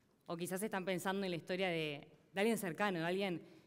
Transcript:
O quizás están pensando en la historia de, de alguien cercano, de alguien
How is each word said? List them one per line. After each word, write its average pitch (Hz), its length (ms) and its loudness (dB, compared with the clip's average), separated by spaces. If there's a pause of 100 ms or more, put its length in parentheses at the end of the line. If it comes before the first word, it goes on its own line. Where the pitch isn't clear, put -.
(240)
O 170 140 -6
quizás 180 240 -4
están 202 240 -2
pensando 190 400 0
en 180 60 0
la 165 40 -2
historia 185 320 0
de, 156 400 -2 (240)
de 190 80 0
alguien 220 160 4
cercano, 185 440 0
de 160 40 0
alguien 185 480 0 (140)